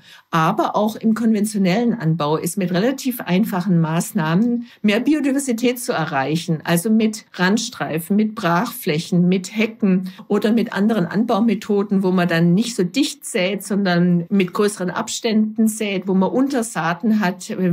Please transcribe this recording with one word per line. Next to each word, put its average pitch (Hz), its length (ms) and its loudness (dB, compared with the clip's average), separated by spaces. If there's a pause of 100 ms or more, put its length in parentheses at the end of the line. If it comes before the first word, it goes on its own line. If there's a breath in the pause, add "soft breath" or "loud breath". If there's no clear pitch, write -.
(320 loud breath)
Aber 180 420 0
auch 214 220 0
im 220 180 2
konventionellen 214 800 0
Anbau 156 420 0
ist 170 220 -4
mit 180 140 -2
relativ 247 480 -2
einfachen 185 600 0
Maßnahmen 170 840 0 (160 loud breath)
mehr 208 160 4
Biodiversität 262 800 0
zu - 140 -4
erreichen, 151 720 -2
also 175 260 0
mit 220 340 2 (100)
Randstreifen, 190 800 -2
mit 214 180 0
Brachflächen, 175 920 0
mit 185 280 -2
Hecken 202 540 0 (160 loud breath)
oder 208 240 2
mit 233 220 0
anderen 202 340 0
Anbaumethoden, 202 960 0
wo 185 80 0
man 180 160 2
dann 170 260 4
nicht 208 220 0
so 202 80 0
dicht 262 420 -2
sät, 196 380 -4
sondern 180 640 2
mit 190 240 0
größeren 202 380 0
Abständen 220 800 0
sät, 196 400 -4
wo 190 60 2
man 190 160 2
Untersaaten 220 920 0
hat, 202 360 -4 (160)